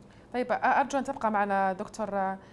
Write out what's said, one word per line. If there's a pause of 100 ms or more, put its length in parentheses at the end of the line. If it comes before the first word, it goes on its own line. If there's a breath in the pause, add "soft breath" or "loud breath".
(340 loud breath)
طيب،
أرجو
أن
تبقى
معنا
دكتور،
آه، (160 loud breath)